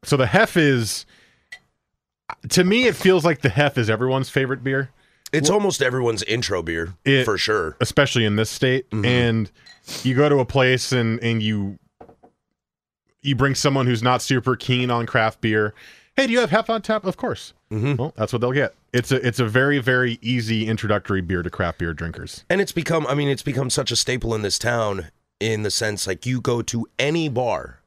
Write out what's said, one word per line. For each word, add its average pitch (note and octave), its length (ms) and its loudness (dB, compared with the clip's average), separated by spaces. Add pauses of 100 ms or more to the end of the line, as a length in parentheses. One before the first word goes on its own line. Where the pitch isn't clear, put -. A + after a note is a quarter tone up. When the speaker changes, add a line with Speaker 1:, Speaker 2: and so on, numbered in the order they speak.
Speaker 1:
So D3 140 0
the B2+ 100 2
Hef G3 300 0
is, C3+ 480 0 (1400)
to F#3 140 4
me, A3 220 4
it A3 100 2
feels F#3 300 4
like E3 160 2
the C3+ 80 4
Hef C#3+ 280 2
is A2+ 120 0
everyone's C3 400 0
favorite C3+ 340 -2
beer. C3+ 280 -2 (400)
Speaker 2:
It's D3 180 2
Speaker 1:
Wh- F#3 40 2
Speaker 2:
almost G3+ 280 0
everyone's B2 420 0
intro G#2 380 -2
beer, E2+ 320 -6 (120)
Speaker 1:
It C3+ 180 4
Speaker 2:
for A2 140 0
sure. F#2 420 -2
Speaker 1:
especially C3 460 2
in G#2 100 2
this A2 140 0
state. C3 420 -2
Speaker 2:
Mm-hmm. G#2+ 140 -4
Speaker 1:
And A#2+ 460 0 (520)
you B2+ 120 0
go D3 140 4
to C#3+ 100 4
a B2 60 2
place B2+ 460 2
and, A#2 320 0
and A#2 180 0
you, G2+ 380 -4 (1400)
you C#3 140 0
bring C3+ 200 2
someone C3+ 320 2
who's A#2 160 0
not B2+ 180 4
super B2+ 340 0
keen B2 360 -2
on A#2+ 140 -2
craft A2 360 0
beer. G#2+ 320 2 (420)
"Hey, C4+ 120 2
do A3+ 60 0
you B3 60 4
have A#3 120 0
Hef G#3+ 180 2
on A3+ 120 0
tap?" A3 240 -2
Of F#3 120 -4
course. - 360 -8 (180)
Speaker 2:
Mm-hmm. A2+ 300 -2
Speaker 1:
Well, C#3+ 140 -6
that's A2 180 -2
what A#2+ 80 0
they'll B2 100 0
get. C3+ 220 0 (200)
It's B2 180 0
a, C3 140 0
it's A#2+ 140 -2
a B2 60 4
very, C3 340 4
very B2 420 0
easy A2+ 460 -2
introductory G#2 540 0
beer F2 220 -2
to F2 60 -4
craft E2+ 300 -4
beer E2 140 -4
drinkers. - 560 -12
Speaker 2:
And F#3 120 2
it's G3 100 -2
become, E3 360 -2
I B2+ 60 0
mean, C#3+ 160 0
it's C#3 140 -2
become C3 260 -2
such C3 220 -2
a A#2 40 -2
staple A2+ 380 -2
in G#2+ 80 -2
this G2+ 160 -2
town G#2 540 -2 (280)
in G#2+ 240 -2
the G#2 80 -2
sense, G#2+ 360 -4
like, F#2 180 -6
you B2+ 160 -2
go A#2+ 220 -2
to A2+ 240 -6 (100)
any D3+ 320 0
bar A2+ 580 -4